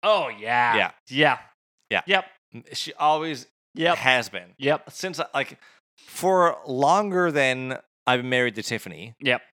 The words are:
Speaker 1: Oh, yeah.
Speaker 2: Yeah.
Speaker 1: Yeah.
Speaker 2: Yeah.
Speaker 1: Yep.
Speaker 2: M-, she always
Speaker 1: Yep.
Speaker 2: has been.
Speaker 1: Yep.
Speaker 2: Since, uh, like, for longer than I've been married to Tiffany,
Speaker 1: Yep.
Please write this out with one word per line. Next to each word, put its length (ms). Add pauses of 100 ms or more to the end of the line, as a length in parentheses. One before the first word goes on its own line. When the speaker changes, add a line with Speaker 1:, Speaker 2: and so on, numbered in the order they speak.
Speaker 1:
Oh, 260
yeah. 480
Speaker 2:
Yeah. 140 (180)
Speaker 1:
Yeah. 300 (520)
Speaker 2:
Yeah. 160
Speaker 1:
Yep. 180 (300)
Speaker 2:
M-, 180
she 220
always 520 (280)
Speaker 1:
Yep. 240
Speaker 2:
has 300
been. 300
Speaker 1:
Yep. 320
Speaker 2:
Since, 300
uh, 140
like, 240 (400)
for 580 (100)
longer 680
than 460 (280)
I've 140
been 100
married 260
to 60
Tiffany, 580
Speaker 1:
Yep. 220 (100)